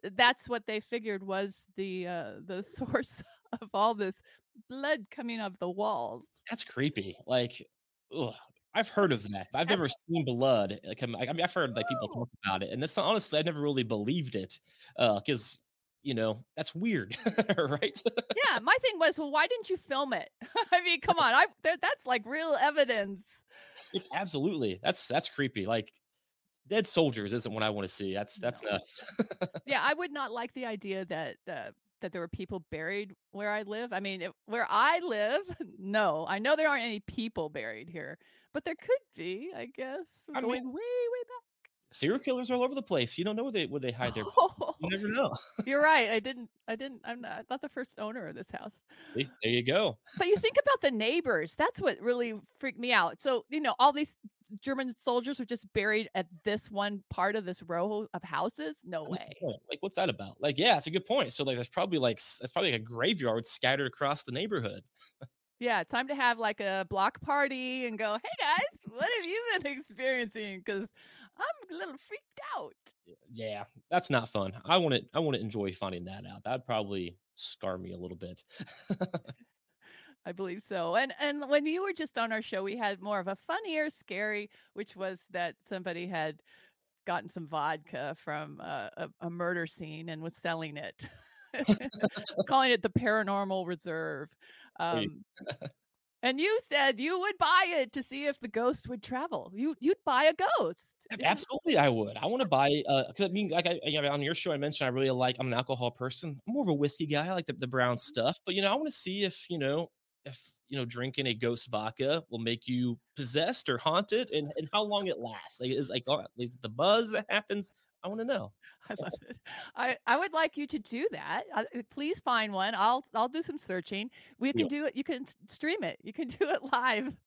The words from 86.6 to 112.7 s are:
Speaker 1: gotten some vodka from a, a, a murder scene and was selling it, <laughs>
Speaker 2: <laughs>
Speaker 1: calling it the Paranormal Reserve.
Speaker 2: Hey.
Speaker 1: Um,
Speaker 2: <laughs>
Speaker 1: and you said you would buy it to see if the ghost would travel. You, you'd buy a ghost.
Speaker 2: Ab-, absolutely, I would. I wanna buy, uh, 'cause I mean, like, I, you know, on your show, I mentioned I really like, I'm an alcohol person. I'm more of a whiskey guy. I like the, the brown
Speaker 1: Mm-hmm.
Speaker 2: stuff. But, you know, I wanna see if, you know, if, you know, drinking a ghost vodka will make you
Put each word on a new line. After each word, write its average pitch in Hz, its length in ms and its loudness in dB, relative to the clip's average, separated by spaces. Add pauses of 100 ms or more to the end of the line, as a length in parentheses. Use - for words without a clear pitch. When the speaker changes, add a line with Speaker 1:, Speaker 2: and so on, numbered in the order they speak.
Speaker 1:
gotten 175 200 -2
some 170 200 -10
vodka 151 760 -2
from 151 360 -8
a, 113 380 -8
a, 151 100 -6 (140)
a 170 100 -6
murder 175 340 0
scene 160 440 -10
and 156 120 -8
was 170 140 -8
selling 160 420 -4
it, - 300 -12 (460)
<laughs> - 20 -10
Speaker 2:
<laughs> 214 920 0
Speaker 1:
calling 262 240 6
it 240 120 4
the 214 60 2
Paranormal 202 760 2
Reserve. 160 640 -4 (500)
Speaker 2:
Hey. 175 60 0 (220)
Speaker 1:
Um, - 180 -12 (220)
Speaker 2:
<laughs> - 760 -12
Speaker 1:
and 262 160 0
you 415 200 2 (120)
said 277 280 4
you 339 200 0
would 392 200 0
buy 359 260 6 (140)
it 254 140 0
to 269 100 -4
see 277 240 -8
if 285 120 -2
the 240 80 -8
ghost 233 420 0
would 247 120 -8
travel. 254 540 -6
You, 285 240 -2
you'd 320 260 4
buy 277 200 6
a 320 100 8
ghost. 381 500 2 (260)
Speaker 2:
Ab-, 220 120 -10
absolutely, 262 560 4
I 143 100 8
would. 110 260 2
I 127 120 -4
wanna 247 180 2
buy, 143 420 4
uh, 135 180 4 (120)
'cause 196 80 4
I 185 40 0
mean, 190 200 0
like, 170 160 2
I, 175 200 2
you 151 140 2
know, 143 120 2
on 143 100 0
your 151 140 0
show, - 160 -2
I 147 60 2
mentioned 143 300 0
I 127 40 2
really 131 180 4
like, 127 300 4
I'm 127 80 0
an 123 60 2
alcohol 123 360 0
person. 131 580 -6
I'm 220 60 -4
more 285 100 0
of 190 60 2
a 156 60 6
whiskey 147 320 0
guy. 147 200 0
I 185 60 -2
like 175 140 -4
the, 143 60 -6
the 120 120 -4
brown 123 300 2
Speaker 1:
Mm-hmm. 117 60 -2
Speaker 2:
stuff. 123 440 0
But, 185 80 -2
you 196 80 2
know, 196 100 4
I 220 40 2
wanna 302 160 -2
see 196 320 0
if, - 260 -4
you 175 80 -2
know, 147 320 0 (340)
if, 135 160 -12 (300)
you 139 80 -4
know, 127 80 0
drinking 123 400 -2
a 120 80 2
ghost 117 380 0
vodka 127 580 0
will 117 80 -6
make 117 300 -2
you 123 320 0 (160)